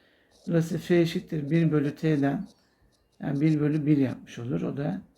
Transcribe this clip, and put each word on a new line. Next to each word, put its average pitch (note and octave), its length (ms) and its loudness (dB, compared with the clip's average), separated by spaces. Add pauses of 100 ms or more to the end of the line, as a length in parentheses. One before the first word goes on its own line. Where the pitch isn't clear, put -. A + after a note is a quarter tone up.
(460)
Burası E3 320 0
F F3 220 2
eşittir E3 500 -2
bir E3 220 4
bölü D3 220 0
T'den, C#3+ 540 0 (760)
yani D3 180 -4
bir D#3 200 2
bölü D3 260 0
bir D3+ 100 4
yapmış - 420 -2
olur. C3 240 -6
O C3+ 140 -4
da D#3 240 -4 (160)